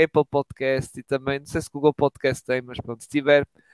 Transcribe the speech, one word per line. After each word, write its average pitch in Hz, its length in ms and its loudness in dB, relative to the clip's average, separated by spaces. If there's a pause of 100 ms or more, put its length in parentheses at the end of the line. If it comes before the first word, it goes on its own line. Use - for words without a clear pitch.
Apple 156 260 2
Podcast 135 680 -4
e - 20 -18
também, 139 360 -4
não 143 80 -12
sei 165 160 -6
se - 100 -14
Google 143 220 2
Podcast 135 500 -2
tem, 127 160 -2
mas 123 180 -14
pronto, 117 240 -12
se - 60 -20
tiver, 143 380 4 (280)